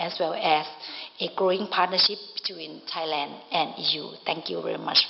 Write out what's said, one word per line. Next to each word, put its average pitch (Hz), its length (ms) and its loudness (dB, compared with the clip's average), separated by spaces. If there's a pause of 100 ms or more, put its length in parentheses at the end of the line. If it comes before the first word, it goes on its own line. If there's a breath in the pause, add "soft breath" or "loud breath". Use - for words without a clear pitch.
as 175 180 -2
well 165 160 2
as 156 320 4 (540 loud breath)
a 180 160 0
growing 190 320 2
partnership 185 500 4 (160)
between 160 480 -8 (100)
Thailand 156 460 -2 (140)
and 160 260 4
E 160 200 0
U. - 120 -8 (160)
Thank 165 240 -2
you 170 120 -2
very 165 160 -2
much - 320 4